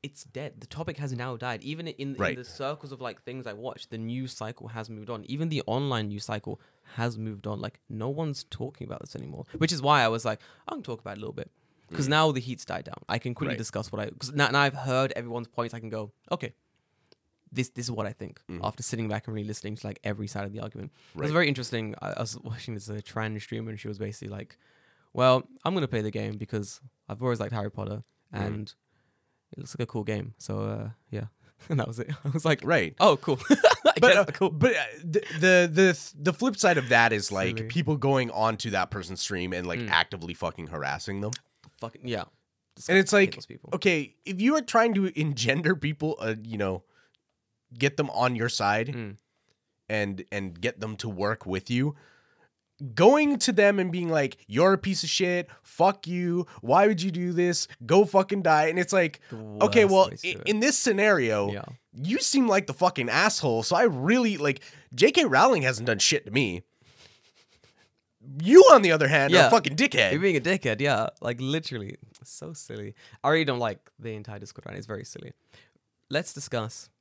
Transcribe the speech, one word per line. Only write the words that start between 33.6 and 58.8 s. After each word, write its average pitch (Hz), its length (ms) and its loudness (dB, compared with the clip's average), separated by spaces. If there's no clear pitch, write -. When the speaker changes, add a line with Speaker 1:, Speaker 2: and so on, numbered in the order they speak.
Speaker 2:
But, - 20 6
Speaker 1:
guess - 40 8
Speaker 2:
uh, 196 80 4
Speaker 1:
cool. 175 260 -2
Speaker 2:
but, 196 240 2
uh, 147 80 -2
the, 175 160 -2
the, 180 340 6
the, 185 380 2
the 165 120 0
flip 240 220 0
side 180 220 4
of 127 120 -4
that 117 220 6
is, 104 200 -2
like, 95 260 -2
Speaker 1:
Silly. 110 120 -8
Speaker 2:
people 151 280 -2
going 131 320 0
on 110 280 -2
to 113 120 -8
that 95 220 -2
person's 92 300 -10
stream 90 320 -4
and, 90 120 -4
like, 85 140 -4
Speaker 1:
Mm. 117 100 -8
Speaker 2:
actively 82 460 -2
fucking 82 320 -8
harassing 80 540 -8
them. 107 100 -6
Speaker 1:
Fucking, 117 280 -14
yeah. 107 180 -6
Speaker 2:
And 180 100 4
it's 190 160 2
Speaker 1:
I 202 80 6
hate 190 80 4
Speaker 2:
like, - 60 -10
Speaker 1:
those - 100 -18
people. - 280 -20
Speaker 2:
okay, 170 420 -2
if 185 140 -8
you 254 160 2
are 311 60 0
trying 233 340 2
to 190 240 0
engender 147 560 0
people, 151 440 -4
uh, 110 240 -4
you 113 140 -10
know, 95 260 -2
get 139 200 0
them 143 140 -2
on 123 240 0
your 117 140 -2
side 107 400 0
Speaker 1:
Mm. 110 280 -10
Speaker 2:
and, 101 420 -2
and 95 280 -8
get 113 220 -6
them 110 160 -8
to 113 120 -10
work 101 360 -4
with 92 240 -6
you, 135 260 0
going 285 440 6
to - 120 0
them 202 280 4
and 180 120 -2
being 175 180 -4
like, 147 280 0
"You're 160 260 4
a 190 40 2
piece 190 260 -2
of 160 60 -4
shit, 180 400 -2
fuck 196 460 0
you, 175 400 -2
why 165 260 6
would 190 140 2
you 190 100 -2
do 180 220 -4
this, 175 340 0
go 185 200 6
fucking 190 360 2
die." 160 260 6
And 165 120 0
it's 175 140 -2